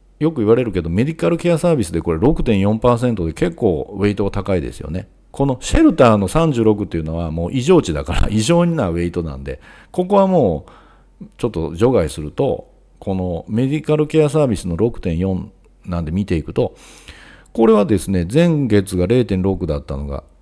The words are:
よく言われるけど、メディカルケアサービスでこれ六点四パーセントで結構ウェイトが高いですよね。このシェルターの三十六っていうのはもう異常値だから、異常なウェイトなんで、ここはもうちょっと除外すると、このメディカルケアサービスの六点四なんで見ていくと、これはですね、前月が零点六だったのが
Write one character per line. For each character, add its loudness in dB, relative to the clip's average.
よ 0
く -4
言 2
わ 6
れ 0
る -4
け -2
ど、 -6
メ 0
デ -4
ィ -8
カ 0
ル 0
ケ 0
ア 2
サ 0
ー 4
ビ -2
ス -6
で -2
こ -2
れ -2
六 2
点 2
四 2
パ 4
ー -6
セ 0
ン -2
ト -4
で -4
結 -4
構 0
ウ -4
ェ 4
イ -2
ト -2
が -2
高 -4
い -2
で -8
す -18
よ -12
ね。 -8
こ -2
の -2
シ 0
ェ 6
ル 6
タ 8
ー 4
の 0
三 2
十 0
六 2
っ -6
て -6
い -2
う -6
の -6
は -4
も -4
う -6
異 -2
常 6
値 -4
だ -4
か -6
ら、 4
異 0
常 2
な -2
ウ -2
ェ -2
イ -2
ト -4
な -8
ん -14
で、 -10
こ -2
こ 2
は 4
も 2
う -16
ち -4
ょ 0
っ -2
と -6
除 2
外 2
す -10
る -10
と、 -4
こ -6
の -4
メ -2
デ -2
ィ -4
カ 0
ル 0
ケ 2
ア 2
サ 0
ー 2
ビ 0
ス -8
の -4
六 -2
点 -4
四 -4
な -4
ん -6
で -6
見 -2
て -2
い -2
く -12
と、 -2
こ 2
れ 6
は 4
で 2
す -6
ね、 0
前 2
月 2
が 2
零 2
点 -2
六 -2
だ -4
っ -6
た -8
の -8
が -10